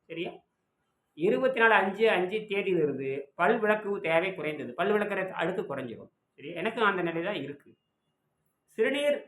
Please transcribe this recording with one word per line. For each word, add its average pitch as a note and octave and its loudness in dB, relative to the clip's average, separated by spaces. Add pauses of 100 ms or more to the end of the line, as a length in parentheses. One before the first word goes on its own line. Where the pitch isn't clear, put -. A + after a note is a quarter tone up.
(100)
சரியா? E3 -8 (880)
இருபத்தி B3 2
நாலு A3+ 8
அஞ்சு G3 4 (120)
அஞ்சு F#3 0 (120)
தேதியிலிருந்து D#3+ 0 (320)
பல் G#3 4
விளக்கு G#3 0 (140)
தேவை E3 2
குறைந்தது. D3 -6
பல் G3 2
விளக்குற G3+ 0 (200)
அடுத்து F3+ -2
குறைஞ்சிரும். A#2 -10 (280)
சரியா? C#3+ -14
எனக்கும் A3 0
அந்த F#3 0
நிலை E3 -2
தான் F#3+ -4
இருக்கு. - -14 (1080)
சிறுநீர் C#4 2 (120)